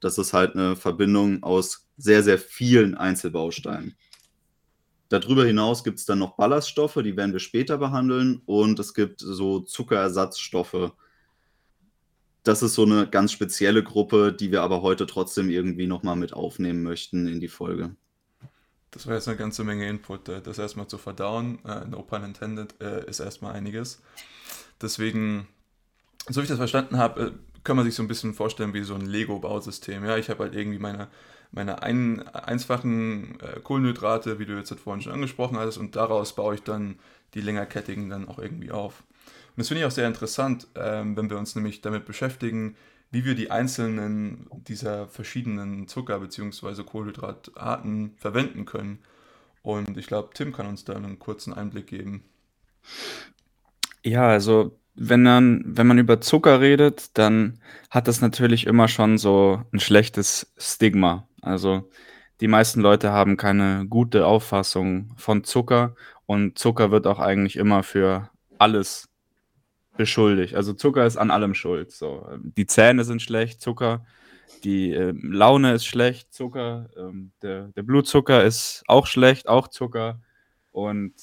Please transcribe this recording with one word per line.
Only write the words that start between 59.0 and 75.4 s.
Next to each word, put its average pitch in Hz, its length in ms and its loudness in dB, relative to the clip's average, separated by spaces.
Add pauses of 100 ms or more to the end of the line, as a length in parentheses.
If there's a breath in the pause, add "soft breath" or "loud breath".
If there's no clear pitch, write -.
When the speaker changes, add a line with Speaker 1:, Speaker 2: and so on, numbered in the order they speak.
Speaker 3:
so 98 440 4 (100)
ein 101 80 0
schlechtes - 800 4
Stigma. 95 720 2 (140)
Also, 95 480 -2 (500 soft breath)
die 110 80 2
meisten 110 320 4
Leute 104 320 6
haben 98 240 4
keine 98 520 0
gute 113 380 2
Auffassung 98 880 0
von 104 280 0
Zucker 120 500 0 (320 loud breath)
und 101 320 -2
Zucker 113 320 2
wird 107 160 4
auch 98 120 2
eigentlich 98 380 0
immer 101 260 2
für 95 480 0 (280)
alles 107 500 2 (880)
beschuldigt. 104 580 4
Also, 101 180 -2
Zucker 131 340 2
ist 117 100 0
an 107 140 2
allem 101 240 2
schuld, 87 380 -4
so. 69 340 -10 (160)
Die - 240 -4
Zähne 120 380 6
sind 117 180 -4
schlecht, 117 380 -4
Zucker, 117 440 -4 (600 soft breath)
die, 95 280 -2
äh, 87 280 -2
Laune 120 540 6